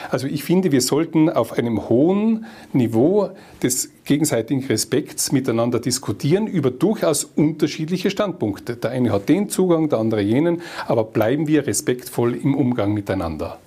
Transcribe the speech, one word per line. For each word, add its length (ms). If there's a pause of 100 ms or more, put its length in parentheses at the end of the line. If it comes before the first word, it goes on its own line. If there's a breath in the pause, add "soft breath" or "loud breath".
Also 180
ich 160
finde, 280
wir 100
sollten 480
auf 280
einem 300
hohen 580 (280 loud breath)
Niveau 560 (340 loud breath)
des 260 (160)
gegenseitigen 600
Respekts 640
miteinander 480
diskutieren 680
über 240
durchaus 520
unterschiedliche 840
Standpunkte. 640
Der 160
eine 200
hat 180
den 200
Zugang, 400
der 100
andere 220
jenen, 400 (260 loud breath)
aber 160
bleiben 440
wir 200
respektvoll 680
im 200
Umgang 380
miteinander. 720